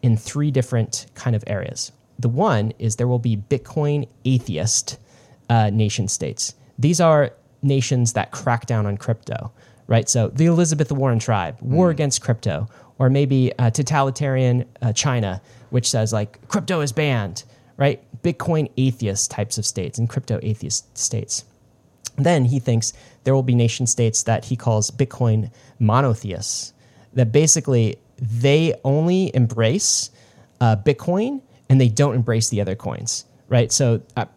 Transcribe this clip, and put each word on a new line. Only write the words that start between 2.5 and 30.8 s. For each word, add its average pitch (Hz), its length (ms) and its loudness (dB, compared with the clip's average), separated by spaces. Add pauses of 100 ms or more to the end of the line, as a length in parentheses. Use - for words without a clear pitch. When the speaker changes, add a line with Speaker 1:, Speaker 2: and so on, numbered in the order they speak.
Speaker 1:
is 113 200 -4
there 123 100 -2
will 123 120 0
be 117 180 -2
Bitcoin 147 720 -2 (180)
atheist, 113 720 -2 (520)
uh, 110 220 4
nation 107 380 0
states. - 440 -8 (240)
These 160 220 2
are 156 320 4 (320)
nations 131 500 0
that 101 180 -4
crack 120 340 -4
down 110 200 -2
on 101 120 -4
crypto, - 540 -6 (360)
right? 113 220 2
So 113 200 2
the 156 180 2
Elizabeth 160 440 2
Warren 131 280 0
tribe, 98 420 -2
war 151 260 2
Speaker 2:
Mm. 170 40 2
Speaker 1:
against 143 300 -2
crypto, 107 460 -2 (320)
or 131 100 4
maybe, 135 500 2
uh, 123 100 4
totalitarian, 131 960 0 (160)
uh, 120 120 0
China, 107 480 -2 (280)
which 123 200 0
says, 110 220 0
like, 110 360 -4
"Crypto 175 340 -2
is 143 100 -2
banned," 117 520 -2 (340)
right? - 260 0 (200)
Bitcoin 156 540 -2
atheist 117 540 -2
types - 260 -6
of 104 80 -4
states - 320 -6
and 117 120 0
crypto 117 340 -4
atheist - 540 -6
states. - 480 -6 (720)
Then 139 280 2
he 131 140 2
thinks 117 340 -2 (300)
there 131 100 2
will 135 100 2
be 123 120 2
nation 120 320 2
states 113 360 0
that - 220 -2
he 131 100 -4
calls 110 360 0
Bitcoin 113 580 0 (300)
monotheists, 107 960 0 (400)
that 123 180 2
basically 139 640 2 (200)
they 139 560 2 (100)
only 165 520 2
embrace, 117 760 0 (480)
uh, 113 160 4
Bitcoin 208 680 -2 (280)